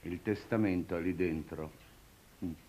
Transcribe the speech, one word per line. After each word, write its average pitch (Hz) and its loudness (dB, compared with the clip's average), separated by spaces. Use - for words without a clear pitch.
Il 87 -4
testamento 98 2
è - 0
lì 87 0
dentro. 80 -2
Mm. 85 -2